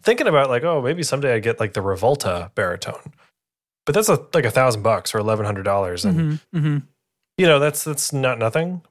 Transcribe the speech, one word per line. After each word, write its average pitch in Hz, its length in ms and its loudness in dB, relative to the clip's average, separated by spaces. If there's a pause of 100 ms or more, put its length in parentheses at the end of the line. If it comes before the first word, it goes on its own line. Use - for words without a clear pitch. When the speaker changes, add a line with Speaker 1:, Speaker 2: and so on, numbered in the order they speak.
Speaker 1:
thinking 240 260 2
about, 139 220 4
like, 123 140 0
oh, 165 180 0
maybe 156 220 -2
someday 139 300 0
I 113 60 2
get, 113 200 -2
like, 110 140 -2
the 104 80 -2
Revolta 95 720 -2
baritone. 95 560 -6 (760)
But 147 100 0
that's 214 140 2
a, 160 240 2
like, 160 120 2
a 107 60 0
thousand 127 300 2
bucks - 320 0
or 110 60 0
eleven 107 260 0
hundred 101 180 -4
dollars. 98 420 -2
And, 160 340 0 (140)
Speaker 2:
Mm-hmm, 180 40 -4
mm-hmm. 147 200 0 (600)
Speaker 1:
you 185 100 2
know, 147 120 6
that's, 147 240 0
that's - 300 -6
not 131 260 -2
nothing. 165 520 -2